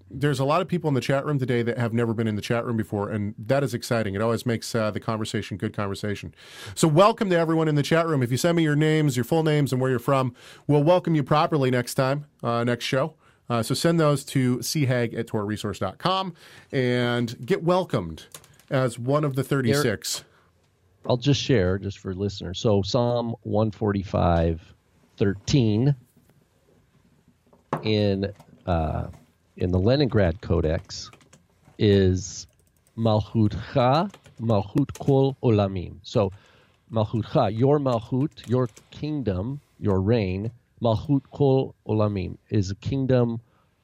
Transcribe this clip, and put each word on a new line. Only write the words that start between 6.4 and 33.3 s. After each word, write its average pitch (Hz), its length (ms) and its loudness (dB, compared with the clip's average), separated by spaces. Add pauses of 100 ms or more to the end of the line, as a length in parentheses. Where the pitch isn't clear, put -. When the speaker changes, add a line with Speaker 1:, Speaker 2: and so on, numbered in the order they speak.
Speaker 1:
So - 140 2
welcome 196 400 4
to 175 80 2
everyone 160 320 2
in 147 60 2
the 143 80 2
chat 165 240 0
room. 147 140 0
If 117 100 0
you 127 60 0
send 170 200 2
me 165 60 4
your 147 120 2
names, 156 400 2
your 123 80 2
full 160 200 2
names, 147 280 2
and 127 80 0
where 131 120 0
you're 120 80 0
from, 131 360 0 (320)
we'll 147 160 4
welcome 175 320 4
you 147 80 2
properly 151 460 2
next 123 240 0
time, 139 320 0 (160)
uh, 117 240 -2
next 120 200 -2
show. 147 280 -2 (360)
Uh, 117 140 0
so 135 120 -2
send 170 220 2
those 147 280 2
to 127 360 0
C 139 260 -2
hag 123 260 0
at 113 140 -6
torah 104 180 -4
resource 104 340 -6
dot 95 200 -6
com 185 340 -2 (380)
and 123 720 -2
get 165 180 -2
welcomed 143 640 -2 (440)
as 131 300 -2
one 139 240 0
of 139 120 -2
the 135 80 0
thirty-six. 139 760 -2
Speaker 2:
There, - 80 -20 (800)
I'll 123 120 0
just 127 240 2
share, 95 360 2
just 98 200 -8
for 95 160 -8
listeners. 92 460 -6
So 101 220 2
Psalm 120 600 -2
one 104 300 0
forty-five 90 880 0 (560)
thirteen 113 760 2 (1900)
in, 101 480 0 (340)
uh, 85 420 0 (500)
in 90 160 -2
the 92 60 4
Leningrad 104 600 2
Codex - 720 -2 (640)
is 95 720 2 (500)
Malchutcha, 117 1160 2 (260)